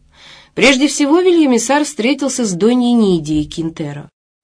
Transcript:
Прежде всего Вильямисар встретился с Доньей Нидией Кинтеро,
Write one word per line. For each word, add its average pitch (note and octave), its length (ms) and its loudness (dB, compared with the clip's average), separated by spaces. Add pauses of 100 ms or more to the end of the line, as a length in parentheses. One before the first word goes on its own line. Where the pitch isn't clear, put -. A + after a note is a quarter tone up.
(540)
Прежде C4 340 2
всего D4 320 0
Вильямисар D4 640 2
встретился C4 600 -4
с F#3+ 80 -4
Доньей A#3+ 400 2
Нидией D#3+ 520 0
Кинтеро, D3+ 640 -10 (340)